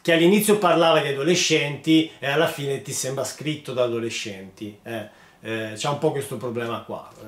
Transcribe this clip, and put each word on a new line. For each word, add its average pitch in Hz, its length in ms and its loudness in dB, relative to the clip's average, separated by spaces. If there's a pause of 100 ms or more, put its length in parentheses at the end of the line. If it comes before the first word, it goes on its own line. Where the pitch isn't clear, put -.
che 170 120 2
all'inizio 190 460 6
parlava 165 420 4
di 147 80 0
adolescenti 156 1120 2
e 135 100 -6
alla 151 180 2
fine 139 340 -4
ti 135 120 -10
sembra 131 320 -4
scritto 147 480 -8
da 123 100 0
adolescenti, 110 1000 -6
eh. 113 420 -12 (180)
Eh, 110 340 -8
c'è 147 120 -6
un 143 100 -2
po' 151 140 2
questo 135 260 -6
problema 117 420 -6
qua, - 280 -12 (200)